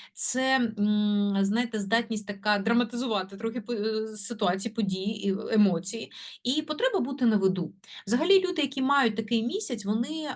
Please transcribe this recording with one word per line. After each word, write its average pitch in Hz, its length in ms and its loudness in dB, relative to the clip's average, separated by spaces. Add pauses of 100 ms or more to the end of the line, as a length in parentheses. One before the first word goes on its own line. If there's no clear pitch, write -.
(140)
це, 262 420 0 (220)
м, 208 600 2
знаєте, 220 400 0
здатність 220 460 -2
така 202 320 0
драматизувати 233 800 0
трохи 226 240 -4
по-, 240 120 -8
е, 220 440 -2
ситуації, 196 580 -2
події 196 540 -2
і 190 80 0 (140)
емоції, 214 600 2 (300)
і 285 200 -2
потреба 359 380 0
бути 254 260 0
на 220 100 6
виду. 185 360 0 (340)
Взагалі 359 420 4
люди, 311 140 -2
які 277 200 -2
мають 262 340 4
такий 226 300 0
місяць, 285 380 -4
вони, 285 520 -2